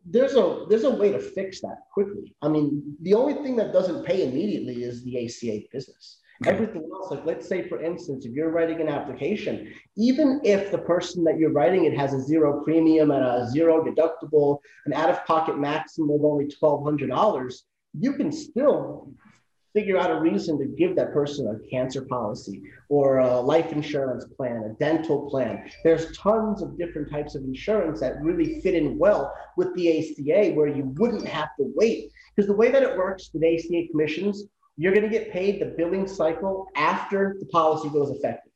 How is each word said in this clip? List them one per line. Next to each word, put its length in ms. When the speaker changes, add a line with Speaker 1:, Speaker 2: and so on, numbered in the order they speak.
Speaker 1:
there's 300
a, 360
there's 160
a 40
way 220
to 80
fix 420
that 160
quickly. 480
I 60
mean, 560
the 100
only 300
thing 140
that 140
doesn't 340
pay 220
immediately 540
is 220
the 140
A 100
C 240
A 200
business. 460
Speaker 2:
Okay. 140
Speaker 1:
Everything 360
else, 200
like, 160
let's 200
say, 200
for 120
instance, 460
if 60
you're 180
writing 320
an 60
application, 840
even 480
if 280
the 80
person 460
that 120
you're 140
writing 340
it 100
has 200
a 40
zero 440
premium 480
and 120
a 280
zero 340
deductible, 720
an 60
out-of-pocket 640
maximum 500
of 160
only 220
twelve 360
hundred 260
dollars, 560
you 200
can 180
still 800
figure 240
out 140
a 80
reason 400
to 60
give 320
that 160
person 340
a 220
cancer 320
policy 600
or 300
a 200
life 320
insurance 540
plan, 280
a 100
dental 460
plan. 340
There's 320
tons 440
of 160
different 320
types 260
of 100
insurance 560
that 200
really 380
fit 140
in 240
well 360
with 200
the 120
A 140
C 320
A 220
where 120
you 300
wouldn't 280
have 320
to 160
wait. 380
'Cause 120
the 60
way 160
that 140
it 140
works 340
with 120
A 160
C 180
A 100
commissions, 560
you're 180
gonna 140
get 240
paid 300
the 160
billing 280
cycle 720
after 640
the 60
policy 420
goes 220
effective. 460